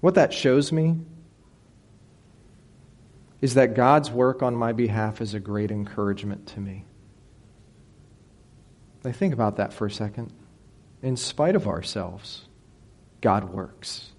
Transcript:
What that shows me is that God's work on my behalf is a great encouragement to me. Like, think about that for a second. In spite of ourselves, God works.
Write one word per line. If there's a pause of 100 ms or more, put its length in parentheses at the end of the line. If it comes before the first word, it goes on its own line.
What
that
shows
me (2500)
is
that
God's
work
on
my
behalf
is
a
great
encouragement
to
me. (2250)
Like,
think
about
that
for
a
second. (720)
In
spite
of
ourselves, (760)
God
works.